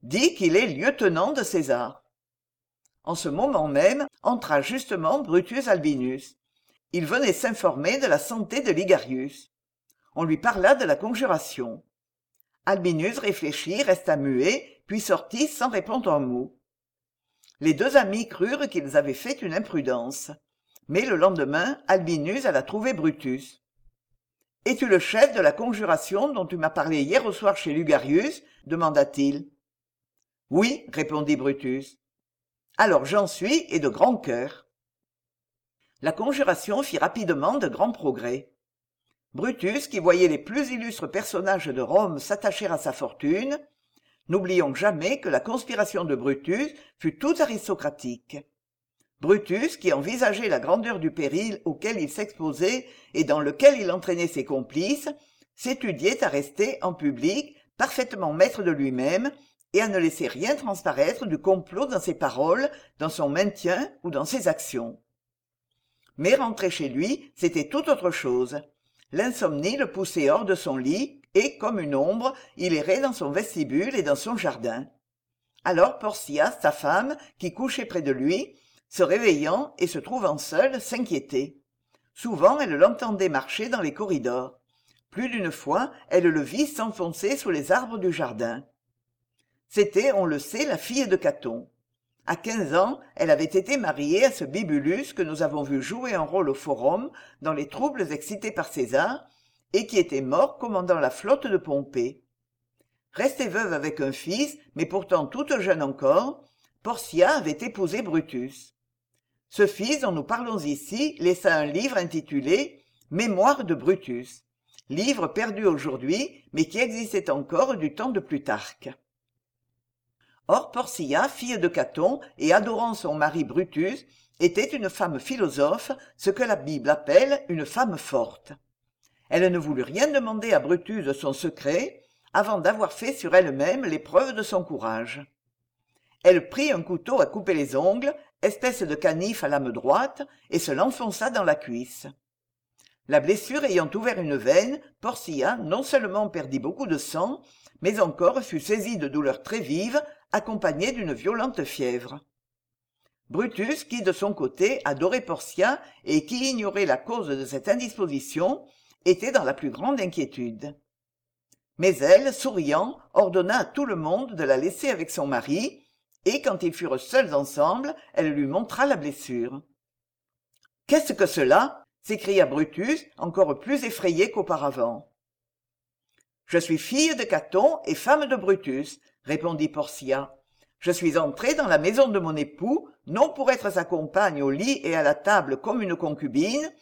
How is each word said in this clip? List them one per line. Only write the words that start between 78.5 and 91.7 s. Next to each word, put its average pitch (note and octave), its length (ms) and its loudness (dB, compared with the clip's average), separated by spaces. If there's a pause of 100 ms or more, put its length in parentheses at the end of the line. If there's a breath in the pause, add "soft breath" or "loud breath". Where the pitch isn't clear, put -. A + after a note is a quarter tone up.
se - 120 2
réveillant G3+ 760 2
et F#3 80 2
se G3+ 120 -4
trouvant G3 380 -2
seule, A#3+ 420 -2
s'inquiétait. D#3+ 800 -4 (560)
Souvent, A3 460 2
elle G#3+ 180 0
l'entendait G3 540 4
marcher G#3+ 400 -4
dans A#3+ 100 -2
les D#3+ 140 -2
corridors. B2+ 680 -4 (500)
Plus A#3+ 200 -6
d'une G3+ 200 -2
fois, F3+ 420 -2 (160 loud breath)
elle F3 180 4
le D#3 160 2
vit F#3 240 -2
s'enfoncer G#3+ 720 -4
sous A#3+ 100 -6
les D#3 240 0
arbres A3+ 240 0
du F#3 160 0
jardin. A#2 500 -4 (1080)
C'était, G#3 420 4
on F3+ 140 2
le D3+ 120 0
sait, A3 280 -4
la A3 100 -2
fille B3 320 -2
de F#3 80 2
Caton. B2 540 -4 (560)